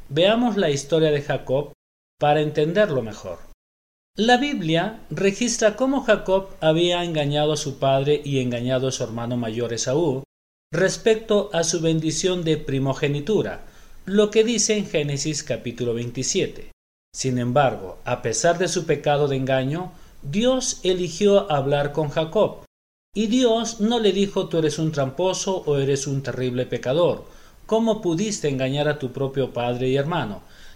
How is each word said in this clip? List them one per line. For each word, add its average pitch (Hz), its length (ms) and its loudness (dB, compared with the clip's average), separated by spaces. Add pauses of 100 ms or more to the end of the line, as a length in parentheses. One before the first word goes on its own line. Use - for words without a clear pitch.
(100)
Veamos 202 480 4
la 180 100 2
historia 156 420 2
de 147 120 2
Jacob 139 500 -2 (460)
para 151 240 4
entenderlo 156 580 2
mejor. 101 380 -8 (760)
La 233 220 4
Biblia 214 720 -2
registra 202 680 0
cómo 262 280 0
Jacob 190 460 2 (120)
había 175 420 2
engañado 151 500 0
a 151 40 0
su 139 220 -6
padre 139 440 2
y 139 180 0
engañado 123 480 0
a 127 40 -2
su 127 120 -6
hermano 117 340 -4
mayor 117 340 -4
Esaú 135 500 0 (480)
respecto 202 840 0
a 170 100 0
su 165 160 -2
bendición 160 640 0
de 156 140 0
primogenitura, 139 1040 -2 (400)
lo 208 260 2
que 220 140 4
dice 220 320 0
en 202 80 -2
Génesis 147 580 -2
capítulo 117 520 -4
veintisiete. 120 800 -4 (380)
Sin 131 280 -2
embargo, 120 680 0
a 123 160 -4
pesar 165 380 2
de 180 100 0
su 165 160 -2
pecado 147 440 2
de 135 80 0
engaño, 131 560 -2 (280)
Dios 240 640 0
eligió 185 680 2
hablar 143 420 2
con 151 180 -2
Jacob, 160 540 0 (500)
y 214 140 0
Dios 226 520 2
no 233 180 2
le 214 140 4
dijo: 196 380 0
"Tú 165 80 0
eres 156 200 0
un 160 140 0
tramposo 180 720 -2
o 143 140 2
eres 139 280 0
un 139 160 -2
terrible 127 440 -4
pecador. 127 580 0 (400)
¿Cómo 220 380 0
pudiste 175 480 -2
engañar 135 380 0
a 147 100 -2
tu 127 120 -6
propio 131 440 -4
padre 123 340 -2
y 131 80 2
hermano? 139 460 -4 (340)